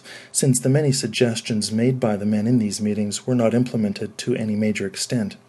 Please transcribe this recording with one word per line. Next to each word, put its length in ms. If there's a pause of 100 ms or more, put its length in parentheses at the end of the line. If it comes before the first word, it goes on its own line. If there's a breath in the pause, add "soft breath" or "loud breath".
(320 loud breath)
since 280
the 100
many 220
suggestions 800
made 260
by 160
the 100
men 220
in 120
these 200
meetings 480
were 80
not 180
implemented 680
to 160
any 200
major 300
extent. 500 (120)